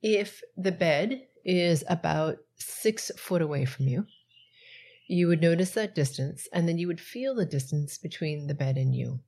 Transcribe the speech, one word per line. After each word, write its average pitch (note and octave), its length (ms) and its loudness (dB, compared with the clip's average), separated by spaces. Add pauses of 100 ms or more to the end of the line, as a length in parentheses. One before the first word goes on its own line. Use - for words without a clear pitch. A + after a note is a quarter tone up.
if G#3 400 0 (140)
the F#3 160 0
bed F3 540 2 (180)
is F3 440 4
about D#3 500 0 (180)
six - 640 -4
foot F3 240 0
away D3 220 0
from C3 240 -2
you, D3 180 0 (1000)
you F3 200 2
would E3+ 160 4
notice E3+ 300 4
that G#3+ 220 -2
distance, C#3 580 -2
and E3+ 160 2
then E3 100 0
you F3 80 -2
would E3+ 140 -4
feel C4 340 -6
the A3 100 0
distance C#3+ 540 -4
between D3+ 480 -6
the C#3+ 80 -4
bed C3+ 220 -2
and C3 180 2
you. B2+ 340 -4